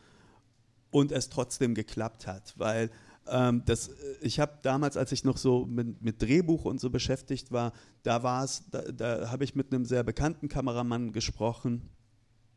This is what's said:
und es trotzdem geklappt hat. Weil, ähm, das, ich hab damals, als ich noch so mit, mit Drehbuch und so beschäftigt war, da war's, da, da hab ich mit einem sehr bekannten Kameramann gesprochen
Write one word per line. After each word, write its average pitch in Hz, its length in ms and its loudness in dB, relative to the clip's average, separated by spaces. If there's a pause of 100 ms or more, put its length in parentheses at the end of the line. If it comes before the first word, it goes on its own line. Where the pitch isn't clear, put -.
(920)
und 143 220 4
es 127 160 -2
trotzdem 123 460 0
geklappt 110 520 -6
hat. 98 300 -12
Weil, 113 340 0 (380)
ähm, 123 380 4
das, - 240 0 (300)
ich 143 200 0
hab 147 220 -2
damals, 139 340 2
als - 160 0
ich 127 100 -2
noch 131 140 4
so 127 300 4
mit, 117 360 -4
mit 110 200 -2
Drehbuch 160 420 4
und 127 160 -2
so 127 100 -2
beschäftigt 131 600 -4
war, 117 200 0 (300)
da 120 200 2
war's, 127 480 -2
da, 127 100 -6 (100)
da 117 400 -2
hab 131 120 -4
ich 131 120 -2
mit 135 180 -2
einem 127 120 2
sehr 123 180 2
bekannten 143 460 -2
Kameramann 120 640 0
gesprochen 117 800 -2 (680)